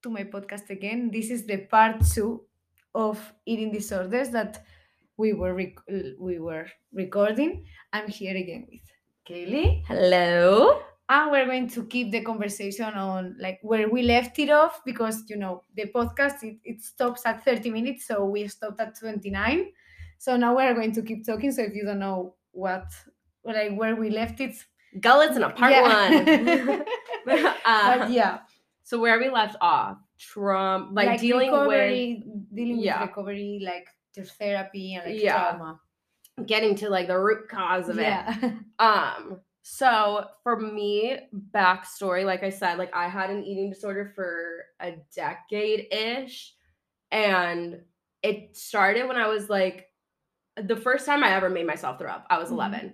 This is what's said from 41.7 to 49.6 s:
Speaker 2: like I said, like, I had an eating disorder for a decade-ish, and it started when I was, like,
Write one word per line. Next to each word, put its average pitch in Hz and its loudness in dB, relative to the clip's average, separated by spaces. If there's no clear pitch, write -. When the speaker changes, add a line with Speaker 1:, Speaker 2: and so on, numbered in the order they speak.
Speaker 2:
like 185 -2
I 196 -2
said, 185 -4
like, 180 -8
I 175 -2
had 190 -4
an 202 -6
eating 196 -6
disorder 202 -8
for 170 -8
a 175 -10
decade-ish, 214 -6
and 175 0
it 202 -4
started 214 0
when 254 -4
I 226 0
was, 208 -4
like, 185 0